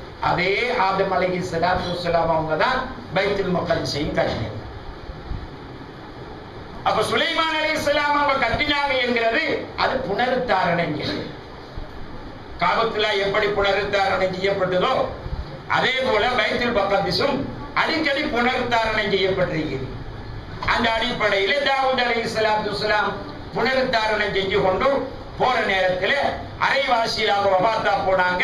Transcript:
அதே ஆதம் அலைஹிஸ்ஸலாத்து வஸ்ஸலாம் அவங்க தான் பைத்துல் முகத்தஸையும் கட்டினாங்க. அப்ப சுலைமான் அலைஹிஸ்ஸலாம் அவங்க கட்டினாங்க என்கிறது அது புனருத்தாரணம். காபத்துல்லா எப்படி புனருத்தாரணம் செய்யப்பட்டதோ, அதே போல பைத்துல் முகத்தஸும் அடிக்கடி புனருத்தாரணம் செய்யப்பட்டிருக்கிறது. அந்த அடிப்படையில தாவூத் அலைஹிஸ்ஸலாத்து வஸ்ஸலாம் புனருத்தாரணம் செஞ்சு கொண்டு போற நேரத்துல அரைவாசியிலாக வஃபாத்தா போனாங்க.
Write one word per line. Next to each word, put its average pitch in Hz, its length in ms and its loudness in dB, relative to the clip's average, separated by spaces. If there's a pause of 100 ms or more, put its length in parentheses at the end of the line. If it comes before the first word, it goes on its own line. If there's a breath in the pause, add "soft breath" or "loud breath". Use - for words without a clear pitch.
(200)
அதே 190 560 0
ஆதம் 190 360 2
அலைஹிஸ்ஸலாத்து 180 840 0
வஸ்ஸலாம் 170 340 2
அவங்க 156 260 2
தான் 254 320 2 (280)
பைத்துல் 190 400 0
முகத்தஸையும் 151 600 -2
கட்டினாங்க. 113 480 -2 (2250)
அப்ப 202 180 2
சுலைமான் 311 600 0
அலைஹிஸ்ஸலாம் 294 500 2
அவங்க 285 340 2
கட்டினாங்க 285 560 0
என்கிறது 240 640 0 (100)
அது - 200 0
புனருத்தாரணம். 185 1040 0 (1600)
காபத்துல்லா 208 580 0
எப்படி 202 280 2
புனருத்தாரணம் 196 880 2
செய்யப்பட்டதோ, 185 720 2 (640)
அதே 180 220 2
போல 254 380 2
பைத்துல் 233 480 0
முகத்தஸும் 196 680 2 (300)
அடிக்கடி 294 480 0
புனருத்தாரணம் 233 880 0
செய்யப்பட்டிருக்கிறது. 165 760 0 (800)
அந்த 226 240 2
அடிப்படையில 226 800 2
தாவூத் 262 300 2
அலைஹிஸ்ஸலாத்து 220 760 0
வஸ்ஸலாம் 208 380 0 (420)
புனருத்தாரணம் 220 800 2
செஞ்சு 190 280 2
கொண்டு 247 500 2 (260)
போற 247 220 2
நேரத்துல 185 520 2 (480)
அரைவாசியிலாக 220 880 2
வஃபாத்தா 208 440 4 (160)
போனாங்க. 185 360 4